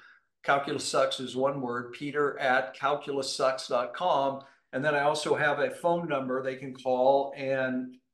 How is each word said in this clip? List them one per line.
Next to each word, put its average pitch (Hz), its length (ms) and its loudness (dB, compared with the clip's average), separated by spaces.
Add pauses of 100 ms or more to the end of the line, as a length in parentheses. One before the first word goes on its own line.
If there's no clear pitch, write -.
(440)
Calculus 143 400 0
Sucks 135 360 0
is 123 160 -8
one 139 260 0
word, 120 320 -6
peter 143 460 -2
at 135 340 2
calculus 139 640 -2
sucks 131 320 0
dot 127 260 0
com. 139 480 0 (320)
And 135 100 -2
then 151 120 2
I 143 60 2
also 147 340 2
have 143 240 2
a 135 100 2
phone 170 400 0
number 131 320 -2
they 131 140 -4
can 131 180 -12
call, 131 640 4
and, 131 580 -2 (180)